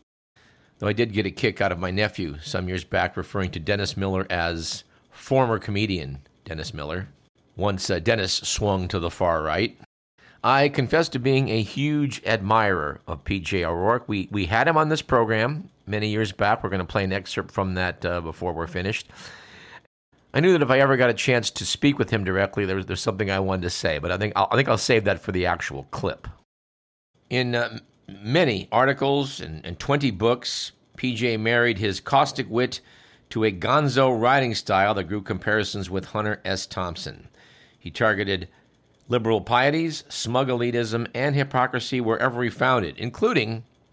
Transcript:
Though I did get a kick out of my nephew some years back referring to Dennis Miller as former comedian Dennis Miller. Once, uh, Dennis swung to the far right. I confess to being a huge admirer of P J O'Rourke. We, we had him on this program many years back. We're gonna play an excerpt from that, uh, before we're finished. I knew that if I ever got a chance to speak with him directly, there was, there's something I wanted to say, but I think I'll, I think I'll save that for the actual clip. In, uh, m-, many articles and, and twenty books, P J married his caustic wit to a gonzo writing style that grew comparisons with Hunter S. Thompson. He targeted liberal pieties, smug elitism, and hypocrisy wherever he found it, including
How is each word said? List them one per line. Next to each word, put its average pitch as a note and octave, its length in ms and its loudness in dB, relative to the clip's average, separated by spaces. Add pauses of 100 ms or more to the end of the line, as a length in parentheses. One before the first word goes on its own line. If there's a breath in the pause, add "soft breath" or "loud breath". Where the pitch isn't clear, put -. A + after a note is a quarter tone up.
(800 soft breath)
Though G#2 100 -2
I G#2 60 2
did A2+ 180 0
get G2+ 140 0
a F#2 40 -4
kick - 300 -2
out G2 120 2
of E2+ 60 -6
my F2+ 120 -4
nephew F2+ 500 -2
some F2+ 280 -6
years F2+ 160 -4
back F#2 340 -2
referring F#2 320 -4
to F2+ 100 -8
Dennis G2+ 380 -2
Miller F#2+ 320 -2
as E2+ 540 -4 (260 soft breath)
former B2 480 0
comedian F#2 640 -4 (260)
Dennis D#2 260 -10
Miller. D#2 360 -8 (460)
Once, F#2+ 360 -2
uh, F2+ 80 0
Dennis G2 340 2
swung F#2+ 560 0
to G2 100 -2
the E2+ 120 -2
far E2 320 0
right. E2 340 0 (680 soft breath)
I C#3 240 4
confess C#3+ 420 2
to C3+ 80 -4
being C3 300 2
a A2+ 140 0
huge C#3+ 640 -2
admirer G2 840 0
of D#2+ 160 -8
P G2+ 160 -2
J F2 240 -2
O'Rourke. F#2 440 0
We, G2+ 220 -2
we G2+ 160 -2
had A#2 220 2
him E3 80 4
on D#3 120 4
this D#3 140 0
program A#2 640 0 (180)
many G#2+ 220 -2
years G#2+ 220 0
back. G2+ 320 2
We're F#2 80 -2
gonna F#2 140 -2
play G2 200 0
an F#2+ 80 0
excerpt - 380 -6
from F#2+ 240 -2
that, F2+ 300 -2
uh, F2 160 -2
before E2 320 -6
we're E2 160 -6
finished. F#2 400 -6 (1200 loud breath)
I - 80 0
knew F3+ 120 6
that D#3+ 100 6
if B2+ 80 2
I C3 80 6
ever C3+ 180 6
got B2 140 4
a A2+ 40 2
chance A#2+ 360 0
to - 160 -6
speak C#3+ 320 2
with G#2+ 120 0
him A2 120 0
directly, F#2+ 440 0
there F#2 100 0
was, F#2+ 100 -4
there's F#2 140 -4
something G2+ 300 -2
I F#2+ 100 2
wanted F#2+ 220 0
to F2+ 80 -2
say, D#2 280 -2
but F2 140 -2
I F#2 60 -2
think G2+ 180 -2
I'll, G2 140 4
I A2 60 2
think C3+ 120 2
I'll A2+ 100 4
save A2+ 260 2
that G2 160 0
for - 120 -6
the F2+ 140 2
actual C#2+ 440 -4
clip. - 380 -6 (1040)
In, B2 240 0
uh, A#2 260 -2 (280)
m-, G2 140 -18
many A#2+ 480 2
articles C#3 720 2
and, D#2 260 -10
and F2 120 -8
twenty C#3 340 0
books, A2+ 600 0 (240)
P B2+ 200 -4
J A#2 200 0
married A#2 420 2
his G2+ 200 -2
caustic C3+ 500 0
wit B2 320 0 (500 soft breath)
to A2 140 0
a G#2+ 80 4
gonzo B2+ 640 2
writing B2 360 4
style G2+ 400 2
that G2 100 -2
grew G2+ 160 -4
comparisons G2+ 720 -2
with F#2+ 160 -4
Hunter G#2+ 380 -4
S. F#2 220 -4
Thompson. - 600 -8 (500 soft breath)
He F2 120 -14
targeted G2 580 0 (600 soft breath)
liberal A2+ 320 2
pieties, C#3+ 680 0
smug B2+ 400 -2
elitism, A#2+ 640 0
and C#3 200 0
hypocrisy B2+ 640 0
wherever A#2+ 420 0
he A#2 80 0
found B2+ 340 2
it, C#2+ 140 -6
including A2+ 640 -2 (280)